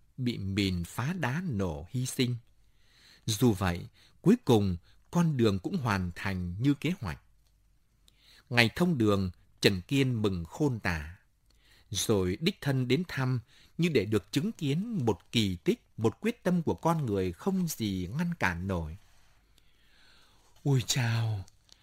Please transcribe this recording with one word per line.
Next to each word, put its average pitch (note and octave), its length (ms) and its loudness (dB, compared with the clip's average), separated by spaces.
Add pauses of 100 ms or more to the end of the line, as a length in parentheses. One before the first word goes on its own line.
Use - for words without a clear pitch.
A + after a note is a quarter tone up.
(160)
bị B2 220 -2
mìn F#2+ 460 0
phá A#2 280 -4
đá D#3 360 -4
nổ F2+ 420 -4
hy B2+ 160 -4
sinh. B2 300 -2 (880)
Dù A2+ 260 4
vậy, F#2+ 340 -2 (340)
cuối G#3 240 6
cùng G2+ 320 4 (340)
con E3 260 2
đường G#2+ 220 2
cũng F#3+ 180 -6
hoàn G2+ 380 -2
thành F2+ 440 -6
như C#3 160 2
kế C#3 260 -2
hoạch. D#2 200 -8 (1300)
Ngày A#2+ 260 4
thông F3 220 2
đường, G2+ 320 4 (300)
Trần G2+ 200 4
Kiên B2+ 420 0
mừng F#2+ 220 0
khôn B2+ 360 -2
tả. E2 360 -4 (760)
Rồi F#2+ 500 0
đích F3+ 200 -4
thân C3 280 -2
đến C#3 200 2
thăm B2+ 320 -2 (380)
như E3+ 100 2
để B2+ 160 2
được G#2+ 280 -2
chứng F#3 200 -2
kiến E3+ 540 -2
một - 260 -2
kỳ G2+ 240 2
tích, - 300 -2 (100)
một A2 240 0
quyết A3+ 220 -4
tâm F3 200 0
của G2+ 120 -2
con D#3+ 320 0
người F#2+ 260 0
không F#3 360 -2
gì F#2+ 400 -4 (100)
ngăn F3 160 -2
cản F#2 340 -2
nổi. E2+ 280 -4 (1700)
Ôi C3+ 240 4
chao! A2+ 580 0 (380)